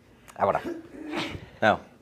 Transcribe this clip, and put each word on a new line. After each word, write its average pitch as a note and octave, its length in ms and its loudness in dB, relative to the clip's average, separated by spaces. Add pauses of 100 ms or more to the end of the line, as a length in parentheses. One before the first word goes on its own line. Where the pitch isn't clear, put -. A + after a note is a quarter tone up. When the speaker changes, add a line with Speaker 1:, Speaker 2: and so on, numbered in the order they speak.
(360)
Speaker 1:
Ahora, G2 240 2 (1000)
Speaker 2:
Now, G#2 160 6 (240)